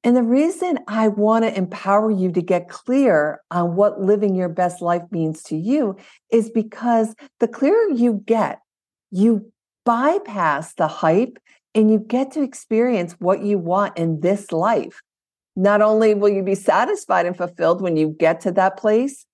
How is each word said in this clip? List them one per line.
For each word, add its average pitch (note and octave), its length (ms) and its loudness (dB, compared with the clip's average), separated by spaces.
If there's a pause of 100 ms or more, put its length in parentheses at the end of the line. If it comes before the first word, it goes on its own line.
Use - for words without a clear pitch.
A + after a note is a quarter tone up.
And A#3+ 80 4
the B3 80 2
reason D4+ 640 0
I A3 220 0
want G#3+ 340 2
to A3+ 100 -2
empower G3 560 -2
you F#3 220 0
to F3 100 -2
get F3 280 -2
clear G#3 720 0 (100)
on F3 240 -2
what G3+ 240 0
living G3+ 360 0
your F#3 120 -2
best F3 340 -4
life F3 200 -2 (100)
means D#3+ 320 -4
to D#3 140 -8
you G#3+ 400 -2 (340)
is A3+ 180 2
because A3+ 640 -2 (280)
the A#3 80 2
clearer F#4+ 400 0
you A#3 360 0
get, G#3+ 340 -2 (520)
you G#3 400 0 (320)
bypass A3+ 920 -2
the D#3 120 0
hype F3 500 0 (380)
and G#3+ 160 4
you G#3+ 80 4
get B3 320 -4
to D#4 100 -4
experience A3+ 760 -2
what G3 240 0
you G#3 140 0
want F3+ 400 -2
in E3 240 -2
this G3 320 -2
life. E3+ 480 -2 (560)
Not G3+ 240 4
only G#3+ 320 4
will G3+ 160 2
you G3 120 0
be G3 140 -2
satisfied G3 680 0
and F3+ 100 -4
fulfilled F3 460 -2
when E3+ 160 0
you D#3 200 0
get E3 240 2
to F#3 120 -4
that F#3+ 240 2
place A#3 560 -2